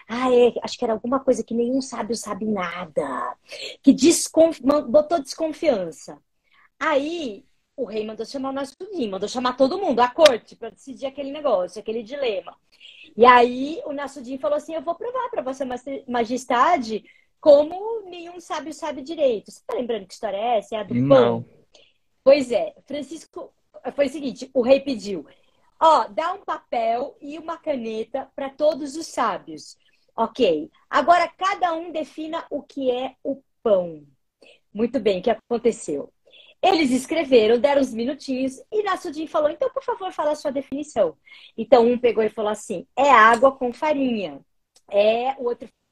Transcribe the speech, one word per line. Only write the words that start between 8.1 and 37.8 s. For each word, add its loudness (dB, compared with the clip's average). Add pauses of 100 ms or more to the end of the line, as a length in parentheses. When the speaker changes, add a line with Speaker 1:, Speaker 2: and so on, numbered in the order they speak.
Speaker 1:
chamar -8
o -6
Nasruddin, -8
mandou -6
chamar -4
todo 2
mundo, 0
a 6
corte, 2
pra -14
decidir -14
aquele -10
negócio, -4
aquele -8
dilema. -8 (640)
E 6
aí, 6
o -8
Nasruddin -10
falou -2
assim, -10
"Eu -6
vou -6
provar -8
pra -6
Vossa -6
Mas-, -10
Majestade 0 (360)
como 4
nenhum -16
sábio -8
sabe -8
direito." 0
Você -20
tá -8
lembrando -4
que -20
história -6
é 0
essa? -8
É -4
a -6
do -8
Speaker 2:
Não. 4
Speaker 1:
pão? -20 (800)
Pois 4
é, -2 (120)
Francisco, -14 (440)
foi 2
o -8
seguinte, -10
o 2
rei 6
pediu, -8 (560)
"Ó, 6
dá -4
um -14
papel -4
e -14
uma -10
caneta -6
pra -8
todos -2
os -10
sábios." -4 (380)
Ok, 2 (200)
agora 4
cada -2
um -8
defina -8
o -6
que -4
é -6
o -6 (220)
pão. 0 (680)
Muito -2
bem, 0
o -8
que 0
aconteceu? -4 (500)
Eles 4
escreveram, 4
deram 2